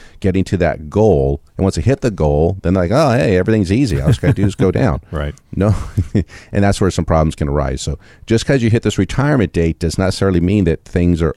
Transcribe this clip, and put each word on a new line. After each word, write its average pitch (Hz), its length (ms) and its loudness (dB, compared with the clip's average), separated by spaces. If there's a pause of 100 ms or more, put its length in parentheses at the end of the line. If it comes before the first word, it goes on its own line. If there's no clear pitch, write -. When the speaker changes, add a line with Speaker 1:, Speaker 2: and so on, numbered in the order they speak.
(200)
Speaker 1:
getting 95 240 0
to 98 140 -4
that 78 320 -2
goal. 71 500 2 (160)
And 85 80 -2
once 95 120 0
they 82 40 -2
hit 131 220 0
the 123 80 0
goal, 80 500 0
then 87 140 0
they're 95 80 2
like, 85 100 -2
"Oh, 139 200 2
hey, 120 260 2
everything's 101 340 0
easy. 110 260 0
All 71 120 0
I - 20 4
gotta 92 220 2
do 92 100 0
is 95 100 -2
go 95 160 0
down." 95 360 0
Speaker 2:
<laughs> - 40 -20
Right. 73 240 -6 (220)
Speaker 1:
No. 98 180 2 (400)
<laughs> - 380 -4
And 107 120 0
that's 101 180 2
where 95 80 2
some - 160 -4
problems 80 280 0
can 76 140 -4
arise. 69 320 -2
So - 180 -6 (280)
just 113 180 2
'cause - 180 2
you 117 60 2
hit 113 140 2
this - 160 -2
retirement 123 560 0
date 82 240 0
does 82 180 -4
not 95 100 0
necessarily 92 340 0
mean 95 240 2
that 82 200 0
things 87 380 0
are 78 140 -2